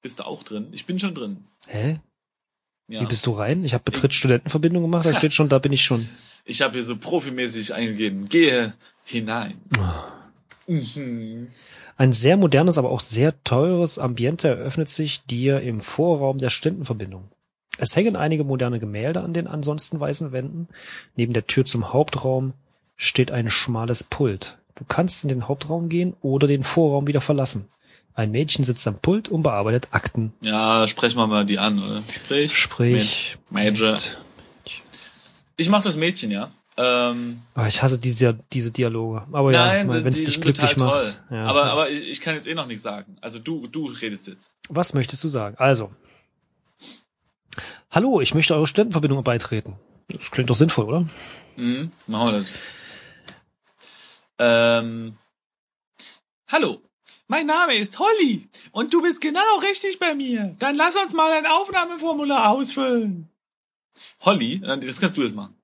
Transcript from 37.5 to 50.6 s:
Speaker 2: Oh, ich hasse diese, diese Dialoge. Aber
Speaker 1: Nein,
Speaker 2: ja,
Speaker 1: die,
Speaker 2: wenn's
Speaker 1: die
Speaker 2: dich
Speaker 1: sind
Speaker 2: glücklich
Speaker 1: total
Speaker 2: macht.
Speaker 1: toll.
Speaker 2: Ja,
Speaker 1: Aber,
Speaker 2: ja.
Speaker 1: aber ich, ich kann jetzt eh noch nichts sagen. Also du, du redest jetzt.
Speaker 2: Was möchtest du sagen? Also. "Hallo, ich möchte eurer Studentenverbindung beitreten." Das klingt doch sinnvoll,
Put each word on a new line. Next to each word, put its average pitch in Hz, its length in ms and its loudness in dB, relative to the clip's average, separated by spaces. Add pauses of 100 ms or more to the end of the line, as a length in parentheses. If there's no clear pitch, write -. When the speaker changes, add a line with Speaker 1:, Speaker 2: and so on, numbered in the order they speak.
Speaker 2:
Oh, 117 100 0
ich 107 160 2
hasse 131 160 2
diese, 120 400 2 (140)
diese 117 200 -4
Dialoge. 113 600 -4
Aber 139 200 4
Speaker 1:
Nein, 190 380 4
Speaker 2:
ja, 165 80 0
Speaker 1:
die, 165 60 -2
Speaker 2:
wenn's 127 160 4
Speaker 1:
die 160 60 4
Speaker 2:
dich 147 100 4
Speaker 1:
sind 160 80 -2
Speaker 2:
glücklich 143 300 4
Speaker 1:
total 131 140 4
Speaker 2:
macht. 139 180 2 (240)
Speaker 1:
toll. 120 80 -6
Speaker 2:
Ja, 110 80 -4
Speaker 1:
Aber, 143 200 4
Speaker 2:
ja. 117 60 0
Speaker 1:
aber 147 180 2
ich, 147 200 -4
ich 139 100 -4
kann 160 160 -4
jetzt 127 120 -8
eh 160 80 -6
noch 151 120 -6
nichts 110 160 -8
sagen. 101 380 -10
Also 117 180 -8
du, 156 280 -10
du 156 180 -8
redest 117 420 -10
jetzt. - 240 -18 (160)
Speaker 2:
Was 175 260 2
möchtest 131 300 0
du 165 60 -2
sagen? 107 280 -4
Also. 127 320 2 (2000)
"Hallo, 220 300 4
ich 123 120 0
möchte 156 220 2
eurer 151 120 2
Studentenverbindung 151 560 0
beitreten." 113 520 -2 (340)
Das - 220 -10
klingt 127 180 -2
doch 120 60 4
sinnvoll, 147 300 4